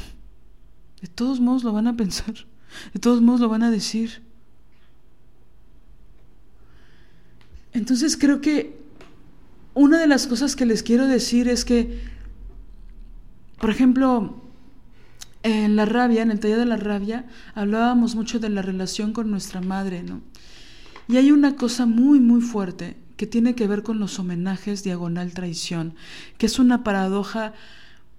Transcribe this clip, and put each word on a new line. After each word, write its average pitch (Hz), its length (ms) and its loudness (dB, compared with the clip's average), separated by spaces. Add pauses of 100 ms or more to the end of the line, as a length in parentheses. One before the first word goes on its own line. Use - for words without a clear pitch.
(1000)
De 185 60 -16
todos 254 320 -4
modos 247 240 2
lo 233 100 -2
van 214 140 0
a 240 100 -2
pensar, 220 380 -4 (580)
de - 60 -8
todos 240 220 2
modos 240 200 6
lo 233 80 2
van 220 140 0
a 233 80 2
decir. 226 540 -4 (3500)
Entonces 254 420 0
creo 285 240 2
que - 380 -2 (960)
una 285 240 6
de 330 80 2
las 269 200 4
cosas 247 280 -2
que 262 100 0
les 226 180 0
quiero 240 240 2
decir 240 420 2
es 240 160 -2
que, 233 360 0 (1600)
por 226 120 0
ejemplo, 254 720 2 (1040)
en 214 320 2
La 214 100 4
Rabia, 233 380 2
en 226 80 2
el 208 80 -2
taller 214 200 0
de 240 80 2
La 226 100 0
Rabia, 208 500 -6 (280)
hablábamos 233 600 2
mucho 226 240 -2
de 220 100 -2
la 202 140 -2
relación 190 500 -4
con 220 180 -4
nuestra 190 300 -6
madre, 190 440 -6
¿no? 175 160 -12 (880)
Y 233 80 4
hay 277 160 8
una 285 240 6
cosa 240 280 -2
muy, 254 360 6
muy 240 200 6
fuerte 196 560 -6 (200)
que 208 100 -6
tiene 233 300 2
que 233 100 0
ver 208 160 0
con 220 160 -6
los 196 200 -6
homenajes 190 640 -6
diagonal 175 500 -6
traición, 170 600 -8 (440)
que 226 80 0
es 220 120 -2
una 247 260 4
paradoja, 202 680 -2 (680)